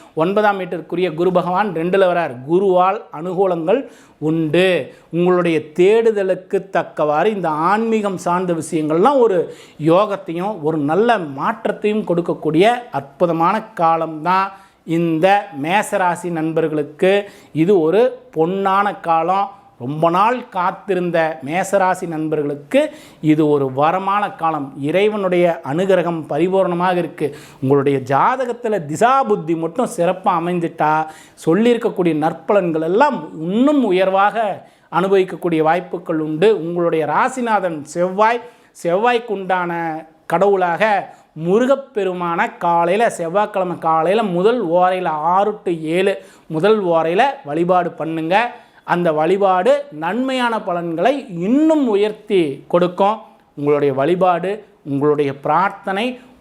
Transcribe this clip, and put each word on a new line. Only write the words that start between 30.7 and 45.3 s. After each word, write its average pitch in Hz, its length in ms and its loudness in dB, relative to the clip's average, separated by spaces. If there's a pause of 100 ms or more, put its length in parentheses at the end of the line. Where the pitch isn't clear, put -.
சொல்லியிருக்கக்கூடிய 190 720 2
நற்பலன்கள் 170 640 0
எல்லாம் 180 600 0
இன்னும் 247 440 2
உயர்வாக 190 840 0 (260)
அனுபவிக்கக்கூடிய 180 720 0
வாய்ப்புகள் 175 560 -2
உண்டு. 156 420 2
உங்களுடைய 170 460 -2
ராசிநாதன் 202 760 -2
செவ்வாய், 196 580 0 (420)
செவ்வாய்க்குண்டான 180 1200 -2 (220)
கடவுளாக 185 880 2 (320)
முருகப்பெருமான 208 1120 0
காலையில, 175 540 2
செவ்வாய்க்கிழமை 175 680 -2
காலையில 165 440 0
முதல் 196 460 0
ஓரையில 180 380 2
ஆறு 180 580 0